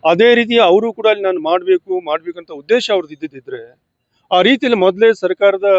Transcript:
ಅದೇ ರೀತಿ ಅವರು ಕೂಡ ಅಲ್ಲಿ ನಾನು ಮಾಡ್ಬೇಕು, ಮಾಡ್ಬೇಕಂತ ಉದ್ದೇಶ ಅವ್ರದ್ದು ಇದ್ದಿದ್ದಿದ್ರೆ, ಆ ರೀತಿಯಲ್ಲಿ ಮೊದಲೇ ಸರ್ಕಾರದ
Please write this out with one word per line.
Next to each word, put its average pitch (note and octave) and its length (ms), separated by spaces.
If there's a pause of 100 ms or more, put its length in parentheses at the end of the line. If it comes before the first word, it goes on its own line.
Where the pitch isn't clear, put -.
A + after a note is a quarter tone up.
(120)
ಅದೇ A3+ 240
ರೀತಿ A#3 220
ಅವರು G#3+ 360
ಕೂಡ A3 140
ಅಲ್ಲಿ G#3+ 160
ನಾನು F#3 160
ಮಾಡ್ಬೇಕು, F3+ 600
ಮಾಡ್ಬೇಕಂತ E3 520
ಉದ್ದೇಶ F#3 400
ಅವ್ರದ್ದು E3 220
ಇದ್ದಿದ್ದಿದ್ರೆ, C3+ 480 (680)
ಆ F3+ 100
ರೀತಿಯಲ್ಲಿ A#3+ 380
ಮೊದಲೇ F#3+ 340
ಸರ್ಕಾರದ G3 640